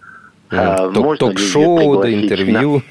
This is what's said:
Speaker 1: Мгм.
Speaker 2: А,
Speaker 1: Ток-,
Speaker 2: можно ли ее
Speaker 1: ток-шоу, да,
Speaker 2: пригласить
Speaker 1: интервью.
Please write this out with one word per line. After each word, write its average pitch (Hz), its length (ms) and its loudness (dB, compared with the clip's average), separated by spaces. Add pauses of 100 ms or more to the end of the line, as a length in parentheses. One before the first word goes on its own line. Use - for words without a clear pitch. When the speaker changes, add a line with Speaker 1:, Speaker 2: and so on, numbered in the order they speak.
(500)
Speaker 1:
Мгм. 113 120 -4
Speaker 2:
А, 98 160 0 (140)
Speaker 1:
Ток-, 110 120 0
Speaker 2:
можно 143 260 0
ли 98 140 -4
ее 98 100 -4
Speaker 1:
ток-шоу, 165 240 2
да, 147 240 2
Speaker 2:
пригласить 104 300 0
Speaker 1:
интервью. 113 600 0